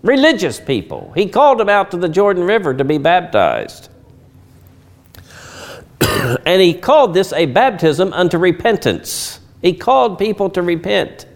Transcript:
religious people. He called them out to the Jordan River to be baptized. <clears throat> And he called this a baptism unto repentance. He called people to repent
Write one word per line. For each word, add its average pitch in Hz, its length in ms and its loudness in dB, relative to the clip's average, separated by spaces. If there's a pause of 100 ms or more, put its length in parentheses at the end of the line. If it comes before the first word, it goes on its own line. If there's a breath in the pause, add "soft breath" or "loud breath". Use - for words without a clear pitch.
religious 262 580 2
people. 85 540 -6
He 196 140 0
called 269 300 4
them 208 100 0
out 196 220 0
to 175 60 -6
the 175 120 -2
Jordan 185 360 2
River 190 300 0
to 135 100 -2
be 151 140 0
baptized. 135 880 0 (2000 loud breath)
<clears throat> - 440 -2
And 180 160 2
he 175 140 4
called 247 400 2
this 185 180 0
a 165 140 0
baptism 175 640 0
unto 175 260 0
repentance. 175 1000 -2 (220)
He 180 100 2
called 233 460 0
people 202 320 -2
to 180 120 -4
repent 175 720 -4